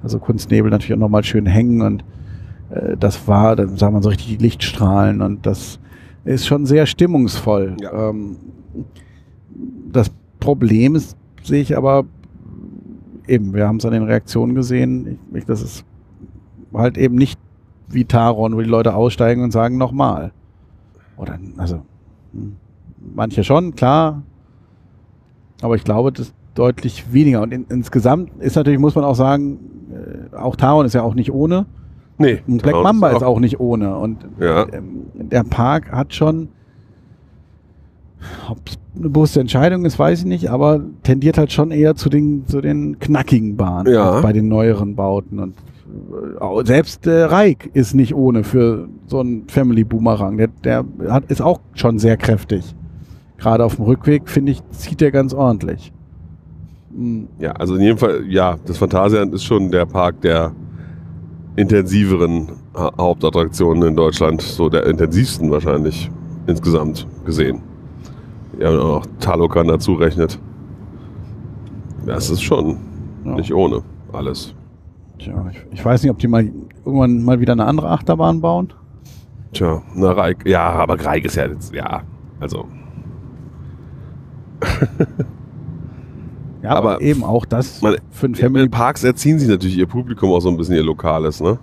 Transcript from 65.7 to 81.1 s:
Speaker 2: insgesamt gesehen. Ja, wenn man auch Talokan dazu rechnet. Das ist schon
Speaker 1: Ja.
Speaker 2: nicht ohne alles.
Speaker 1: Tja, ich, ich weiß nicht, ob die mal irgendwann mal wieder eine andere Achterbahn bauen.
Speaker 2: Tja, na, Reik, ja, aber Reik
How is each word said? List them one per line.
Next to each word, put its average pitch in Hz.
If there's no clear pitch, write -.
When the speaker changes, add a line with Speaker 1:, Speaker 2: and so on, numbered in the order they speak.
Speaker 2:
insgesamt 80
gesehen. 76
Ja, 82
wenn 80
man 69
auch 76
Talokan 85
dazu 80
rechnet. 80
Das -
ist 85
schon -
Speaker 1:
Ja. 65
Speaker 2:
nicht -
ohne 73
alles. -
Speaker 1:
Tja, 92
ich, -
ich -
weiß 117
nicht, 135
ob -
die 120
mal 113
irgendwann 127
mal 123
wieder 123
eine 113
andere 156
Achterbahn 165
bauen. 175
Speaker 2:
Tja, 80
na, 90
Reik, 90
ja, 87
aber 82
Reik 73